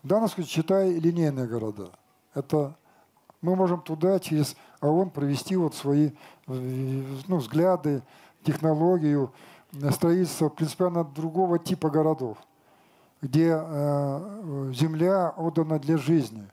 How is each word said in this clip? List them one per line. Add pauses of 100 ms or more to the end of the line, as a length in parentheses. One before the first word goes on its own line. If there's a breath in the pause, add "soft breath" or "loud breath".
В
данном
случае,
считай,
линейные
города. (420)
Это (680 soft breath)
мы
можем
туда
через (240 loud breath)
оон
провести
вот
свои, (340 loud breath)
э, (260)
ну,
взгляды, (400 loud breath)
технологию, (400 loud breath)
э,
строительства
принципиально
другого
типа
городов, (840 soft breath)
где,
э,
земля
отдана
для
жизни.